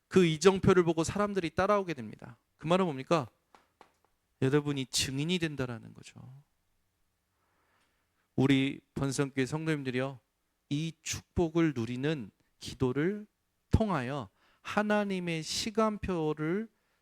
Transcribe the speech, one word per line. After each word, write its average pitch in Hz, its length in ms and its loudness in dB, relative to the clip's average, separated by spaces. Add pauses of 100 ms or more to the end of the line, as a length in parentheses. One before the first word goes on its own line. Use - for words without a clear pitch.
그 185 180 8
이정표를 180 580 6
보고 165 180 2
사람들이 196 480 -2
따라오게 190 440 0
됩니다. 120 420 -14 (220)
그 - 80 -10
말은 185 180 4
뭡니까? 139 420 0 (1160)
여러분이 143 440 0
증인이 147 520 -2
된다라는 123 560 -6
거죠. - 260 -20 (2250)
우리 135 460 2 (140)
번성교회 135 520 -2
성도님들이요, 139 720 -6 (520)
이 156 220 -4 (100)
축복을 165 720 -2
누리는 123 560 -4 (300)
기도를 160 640 -4 (440)
통하여 143 580 0 (340)
하나님의 196 800 0
시간표를 190 1300 -2 (340)